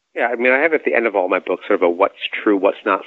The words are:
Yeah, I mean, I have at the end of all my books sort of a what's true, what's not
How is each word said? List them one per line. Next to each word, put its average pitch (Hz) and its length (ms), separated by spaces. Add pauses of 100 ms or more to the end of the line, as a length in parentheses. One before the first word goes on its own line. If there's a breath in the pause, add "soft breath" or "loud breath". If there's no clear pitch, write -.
(140)
Yeah, 131 140
I 123 80
mean, 127 160
I 131 60
have 160 140
at 147 120
the - 100
end 117 140
of 101 80
all 90 120
my 92 120
books - 260
sort 104 80
of 90 80
a 87 80
what's 90 300 (120)
true, 104 240
what's 95 300
not 98 200